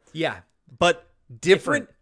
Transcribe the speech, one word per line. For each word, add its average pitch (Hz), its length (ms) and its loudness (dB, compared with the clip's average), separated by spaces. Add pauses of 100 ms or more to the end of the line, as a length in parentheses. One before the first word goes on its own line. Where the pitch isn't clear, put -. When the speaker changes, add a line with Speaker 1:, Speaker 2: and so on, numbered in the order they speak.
(120)
Speaker 1:
Yeah. 147 280 -8 (400)
Speaker 2:
But 175 280 0 (320)
different, 220 480 0
Speaker 1:
Different. - 20 -20 (120)